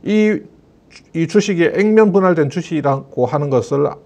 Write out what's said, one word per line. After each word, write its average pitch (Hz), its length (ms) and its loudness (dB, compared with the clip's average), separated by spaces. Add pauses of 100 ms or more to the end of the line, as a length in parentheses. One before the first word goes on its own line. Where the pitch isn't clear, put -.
이, 214 360 0 (720)
이 165 140 -2
주식이 175 480 0
액면 214 380 2
분할된 175 360 2
주식이라고 139 760 -4
하는 147 240 -4
것을 139 400 -2 (160)